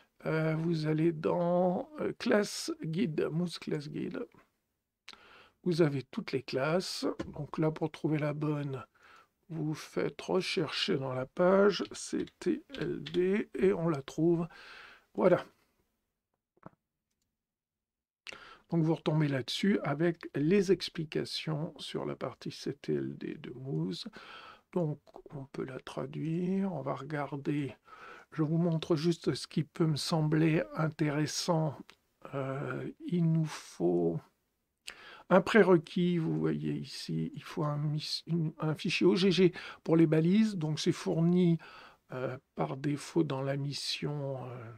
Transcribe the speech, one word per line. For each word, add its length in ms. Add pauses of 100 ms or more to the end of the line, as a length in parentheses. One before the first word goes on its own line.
(260)
euh, 280
vous 320
allez 240
dans, 880
euh, 180
classe 540 (140)
guide, 480
Moose 260
class 320
guide. 340 (1400)
Vous 160
avez 220
toutes 300
les 100
classes. 640 (280)
Donc 220
là, 140
pour 220
trouver 260
la 140
bonne, 520 (640)
vous 260
faites 460
rechercher 760
dans 160
la 120
page 680
C 340 (140)
T 240 (160)
L 240
D 500
et 180
on 160
la 140
trouve. 460 (640)
Voilà. 300 (3250)
Donc 120
vous 120
retombez 340
là-dessus 560
avec 500
les 380
explications 1080
sur 280
la 100
partie 340
C 240
T 200
L 220
D 180
de 180
Moose. 560 (640)
Donc 260 (320)
on 140
peut 200
la 140
traduire, 920
on 100
va 140
regarder. 800 (560)
Je 100
vous 160
montre 380
juste 380
ce 120
qui 160
peut 240
me 80
sembler 680 (100)
intéressant. 1040 (560)
Euh, 560 (160)
il 240
nous 160
faut 720 (1160)
un 80
prérequis, 800
vous 200
voyez 360
ici, 600
il 80
faut 220
un 140
mis-, 480
une, 320
un 160
fichier 320
O 100
G 140
G 240 (280)
pour 140
les 100
balises, 500
donc 220
c'est 140
fourni, 640 (560)
euh, 240 (180)
par 220
défaut 460
dans 180
la 160
mission, 880
euh, 340